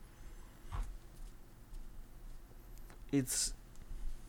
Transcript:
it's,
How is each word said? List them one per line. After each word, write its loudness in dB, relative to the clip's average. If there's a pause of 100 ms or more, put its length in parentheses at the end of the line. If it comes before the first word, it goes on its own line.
(3250)
it's, 8 (760)